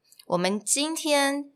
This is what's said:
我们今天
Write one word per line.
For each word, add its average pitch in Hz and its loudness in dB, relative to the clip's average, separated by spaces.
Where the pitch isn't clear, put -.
我 180 0
们 185 0
今 285 -2
天 285 0